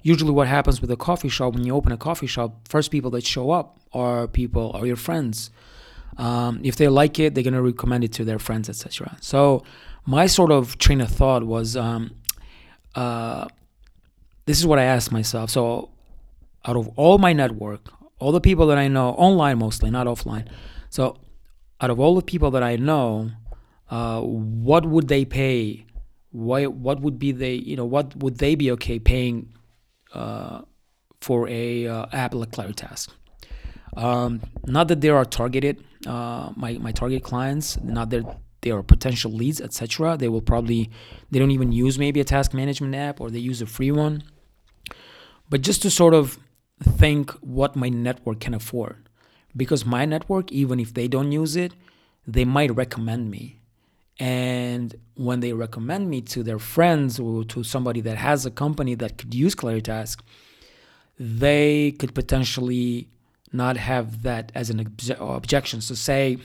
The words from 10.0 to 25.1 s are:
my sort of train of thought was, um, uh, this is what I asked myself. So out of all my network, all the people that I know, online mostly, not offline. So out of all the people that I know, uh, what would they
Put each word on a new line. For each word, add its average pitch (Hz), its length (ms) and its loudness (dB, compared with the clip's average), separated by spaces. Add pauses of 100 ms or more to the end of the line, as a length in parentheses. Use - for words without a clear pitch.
my 147 220 4
sort 180 240 6
of 131 260 2
train 139 240 6
of 113 80 -2
thought 131 340 4
was, 113 320 -2
um, 113 360 -4 (840)
uh, 120 540 -4 (960)
this 147 140 2
is 170 80 2
what 151 100 6
I 131 60 6
asked 127 280 2
myself. 113 380 -2
So 117 400 -2 (760)
out 120 120 -2
of 113 180 -2
all 170 220 8
my 185 160 6
network, 107 560 -2 (300)
all 135 120 2
the 165 100 4
people 165 260 6
that 143 100 4
I 139 100 4
know, 131 240 2
online 160 460 6
mostly, 110 320 0
not 123 180 0
offline. 113 400 -6 (420)
So - 280 -2 (640)
out 127 80 0
of 117 100 0
all 160 160 6
the 185 60 2
people 151 300 0
that 127 120 2
I 120 120 0
know, 117 560 0 (580)
uh, 117 320 -4
what 113 640 2
would 156 220 4
they 139 180 2